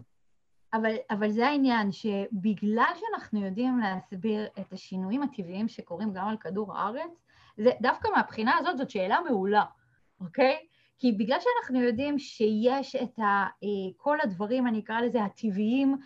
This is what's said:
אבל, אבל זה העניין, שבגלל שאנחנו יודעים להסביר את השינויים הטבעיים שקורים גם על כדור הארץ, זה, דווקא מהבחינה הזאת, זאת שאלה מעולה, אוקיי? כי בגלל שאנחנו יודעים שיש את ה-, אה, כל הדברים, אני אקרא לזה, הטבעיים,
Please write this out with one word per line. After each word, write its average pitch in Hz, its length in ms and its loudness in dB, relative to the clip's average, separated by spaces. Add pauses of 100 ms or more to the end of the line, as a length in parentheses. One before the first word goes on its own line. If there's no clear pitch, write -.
(720)
אבל, 220 220 0 (140)
אבל 214 200 0
זה 226 180 2
העניין, 247 440 2
שבגלל 208 1040 0
שאנחנו 339 500 -4
יודעים 247 340 -2
להסביר 208 680 -4 (120)
את 190 140 -12
השינויים 190 500 -4
הטבעיים 190 440 -4
שקורים 202 460 -8
גם 190 140 -4
על 220 100 -4
כדור 190 400 -6
הארץ, 269 340 -4 (460)
זה, 220 140 4 (100)
דווקא 262 340 2
מהבחינה 233 420 2
הזאת, 320 200 0
זאת 269 120 -4
שאלה 202 280 0 (120)
מעולה, 202 340 2 (580)
אוקיי? 262 360 2 (420)
כי 247 120 4
בגלל 226 280 2
שאנחנו 370 420 2
יודעים 262 380 0
שיש 240 760 0
את 240 240 -4
ה-, 202 280 2 (160)
אה, 196 40 -4 (300)
כל 294 260 0
הדברים, 220 440 0
אני 220 120 0
אקרא 220 220 -4
לזה, 240 220 0
הטבעיים, 226 840 0